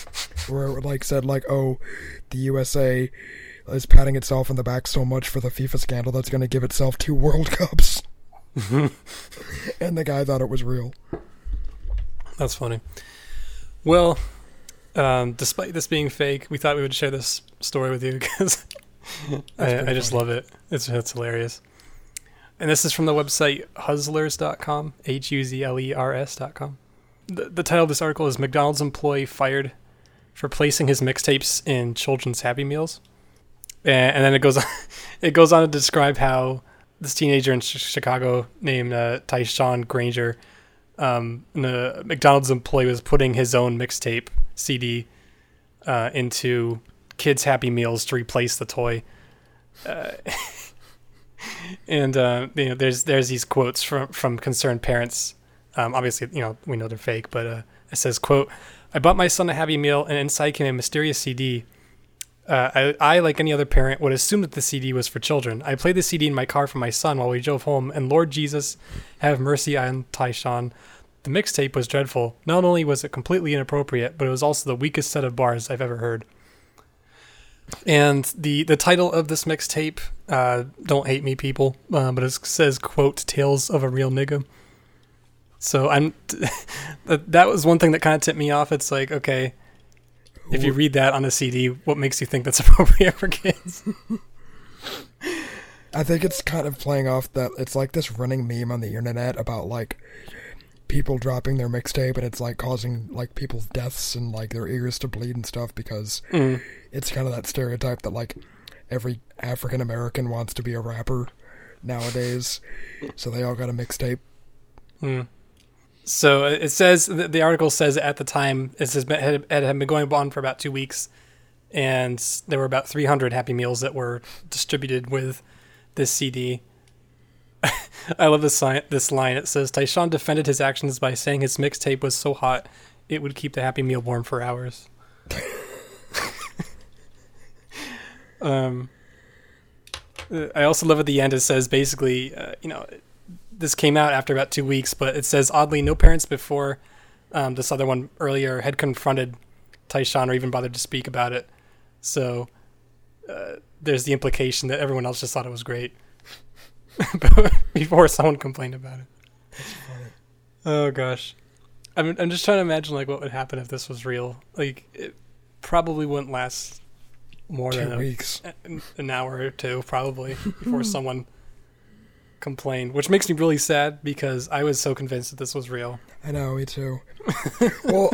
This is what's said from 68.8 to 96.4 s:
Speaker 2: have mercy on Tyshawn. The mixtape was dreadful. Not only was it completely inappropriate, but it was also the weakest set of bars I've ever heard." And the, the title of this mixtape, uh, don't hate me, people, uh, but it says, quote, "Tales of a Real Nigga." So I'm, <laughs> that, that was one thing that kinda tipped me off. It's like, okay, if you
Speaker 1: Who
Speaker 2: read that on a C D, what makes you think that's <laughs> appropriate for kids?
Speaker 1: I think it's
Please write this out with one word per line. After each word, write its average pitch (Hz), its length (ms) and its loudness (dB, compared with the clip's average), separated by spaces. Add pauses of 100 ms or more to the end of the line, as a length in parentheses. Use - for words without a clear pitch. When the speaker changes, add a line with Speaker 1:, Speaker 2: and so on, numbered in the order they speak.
Speaker 2:
have 147 220 2
mercy 143 360 0
on 127 360 -2
Tyshawn. 123 600 -4 (500)
The 135 80 -6
mixtape 143 460 -2
was 123 100 0
dreadful. 131 500 -2 (100)
Not 175 180 4
only 175 200 4
was 143 200 0
it - 80 -12
completely 160 420 -2
inappropriate, 135 640 -2
but 143 100 0
it 131 40 0
was 131 120 -2
also 147 280 0
the 123 60 -2
weakest 147 340 -2
set 147 120 -2
of 123 140 -4
bars 120 340 0
I've 127 120 -4
ever 120 160 -4
heard." 113 260 -4 (1600)
And 147 380 6 (120)
the, 151 280 -2
the 156 120 4
title 180 360 4
of 165 160 0
this 156 160 -4
mixtape, 156 560 -4 (280)
uh, 123 360 0 (180)
don't 139 240 0
hate 135 160 0
me, 135 140 -4
people, 135 400 0 (160)
uh, 131 180 2
but 127 140 0
it 127 80 -2
says, 143 460 0
quote, 143 480 0
"Tales 139 440 0
of 147 120 0
a 131 60 0
Real 131 220 0
Nigga." 139 340 -2 (1160)
So 143 280 0
I'm, 147 300 4
<laughs> - 80 -16 (760)
that, 160 260 -2
that 175 160 8
was 190 200 2
one 165 120 8
thing 160 140 6
that 165 80 0
kinda 156 180 4
tipped 156 200 -2
me 147 120 0
off. 147 220 0
It's 143 180 -2
like, 135 220 -2
okay, 131 400 -2 (960)
if 131 140 2
you 139 80 4
Speaker 1:
Who 135 60 -2
Speaker 2:
read 147 160 2
that 135 180 4
on 135 140 0
a 131 40 0
C 131 200 -2
D, 127 160 0
what 139 320 -2
makes 135 240 -2
you 127 40 -2
think 123 200 -4
that's 127 140 0
<laughs> - 0 -
appropriate - 520 10
for - 160 -4
kids? - 540 -2 (2000)
Speaker 1:
I 156 80 0
think 165 220 2
it's - 160 -2